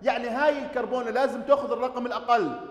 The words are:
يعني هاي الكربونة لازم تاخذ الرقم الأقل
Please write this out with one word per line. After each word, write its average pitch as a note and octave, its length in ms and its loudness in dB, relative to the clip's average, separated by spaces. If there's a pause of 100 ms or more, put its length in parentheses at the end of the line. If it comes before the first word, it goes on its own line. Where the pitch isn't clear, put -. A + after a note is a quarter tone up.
يعني A#3+ 260 0
هاي C#4 380 0
الكربونة B3 440 -4
لازم A#3+ 320 0
تاخذ B3 300 4
الرقم B3 340 -4
الأقل A3 540 0 (120)